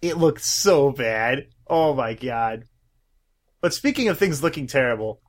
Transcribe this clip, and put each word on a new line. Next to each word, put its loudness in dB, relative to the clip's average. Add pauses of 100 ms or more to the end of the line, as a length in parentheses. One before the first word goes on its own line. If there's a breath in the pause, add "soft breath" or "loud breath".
It -2
looked 2
so 4
bad. -2 (200)
Oh 2
my -2
god. -4 (960)
But 0
speaking -2
of 0
things 0
looking -2
terrible, -2